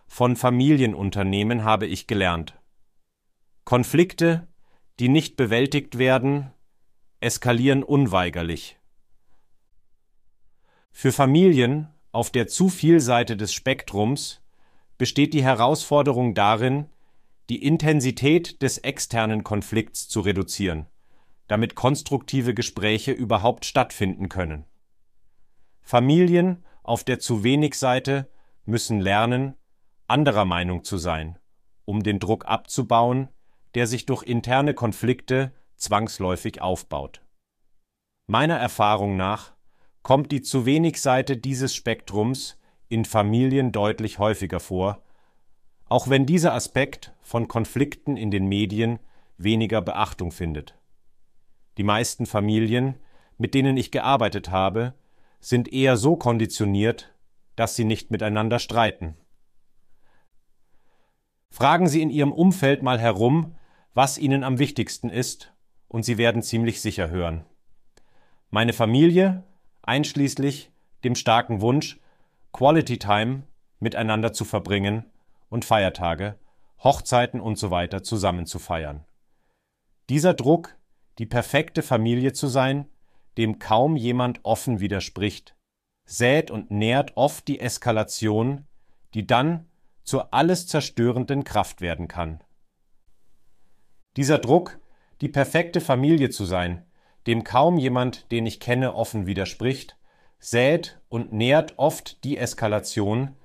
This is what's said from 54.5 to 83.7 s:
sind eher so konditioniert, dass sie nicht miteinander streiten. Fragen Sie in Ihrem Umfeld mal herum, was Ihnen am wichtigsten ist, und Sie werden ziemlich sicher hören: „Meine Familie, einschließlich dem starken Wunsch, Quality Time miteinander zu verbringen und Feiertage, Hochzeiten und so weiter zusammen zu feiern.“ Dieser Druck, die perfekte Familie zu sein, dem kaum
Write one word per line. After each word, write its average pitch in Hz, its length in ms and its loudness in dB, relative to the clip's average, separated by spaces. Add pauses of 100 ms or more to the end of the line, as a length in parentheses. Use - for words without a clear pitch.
sind 120 320 -2
eher 131 240 4
so 143 180 4
konditioniert, 110 1000 0 (440)
dass 113 180 -2
sie 120 80 0
nicht 110 260 -2
miteinander 107 500 -2
streiten. 107 580 -2 (2250)
Fragen 165 400 4
Sie 156 120 2
in 156 80 2
Ihrem 143 220 2
Umfeld 160 500 4
mal 127 160 0
herum, 117 600 2 (360)
was 135 240 2
Ihnen 135 280 0
am 131 120 -2
wichtigsten 123 520 -2
ist, - 420 -6 (380)
und 113 140 -4
Sie 120 140 -2
werden 117 240 2
ziemlich 113 380 -2
sicher 92 300 -4
hören: 82 340 -4 (1080)
„Meine 113 220 0
Familie, 170 720 4 (400)
einschließlich 139 880 -2 (360)
dem 123 100 0
starken 117 460 2
Wunsch, 123 400 0 (500)
Quality 127 480 2
Time 113 440 0 (360)
miteinander 110 540 -2
zu - 100 -6
verbringen 101 640 -2 (420)
und 117 160 -6
Feiertage, 95 720 -2 (420)
Hochzeiten 123 600 0
und 104 180 -4
so 101 140 -6
weiter 90 320 -4
zusammen 92 420 -2
zu - 140 -10
feiern.“ 76 460 -8 (1040)
Dieser 151 240 4
Druck, 165 420 0 (440)
die 110 60 -8
perfekte 139 560 -2
Familie 123 520 0
zu 147 140 -4
sein, 135 420 0 (480)
dem 110 220 -2
kaum 135 360 2